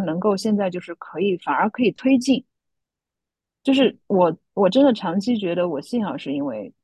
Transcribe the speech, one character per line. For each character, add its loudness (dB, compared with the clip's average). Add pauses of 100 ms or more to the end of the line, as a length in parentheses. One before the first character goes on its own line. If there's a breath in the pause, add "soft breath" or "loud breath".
能 -4
够 0
现 -2
在 -2
就 -8
是 -12
可 -12
以， 0
反 -4
而 0
可 -4
以 2
推 2
进。 0 (1200)
就 2
是 4 (100)
我， 4 (200)
我 2
真 4
的 4
长 -4
期 0
觉 -4
得 0
我 -6
幸 -4
好 -6
是 -8
因 -4
为 -10 (100)